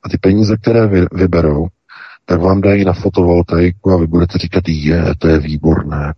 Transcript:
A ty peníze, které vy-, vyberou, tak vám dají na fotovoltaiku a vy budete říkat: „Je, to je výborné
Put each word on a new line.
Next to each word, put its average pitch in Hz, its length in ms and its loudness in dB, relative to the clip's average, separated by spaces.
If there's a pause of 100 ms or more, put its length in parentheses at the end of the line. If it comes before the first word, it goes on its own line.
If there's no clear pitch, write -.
A - 60 -10
ty - 80 -4
peníze, 107 400 2
které 113 300 0
vy-, 90 240 2
vyberou, 82 560 0 (580)
tak 85 160 -2
vám 95 200 0
dají 101 240 2
na 92 80 0
fotovoltaiku 87 960 0
a 92 60 2
vy 82 100 0
budete 85 300 0
říkat: 90 300 -4
„Je, 80 500 0
to 85 100 -2
je 80 120 4
výborné 73 800 -2